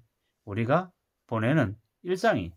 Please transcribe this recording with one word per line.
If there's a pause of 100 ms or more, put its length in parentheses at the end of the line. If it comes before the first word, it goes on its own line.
(460)
우리가 (340)
보내는 (280)
일상이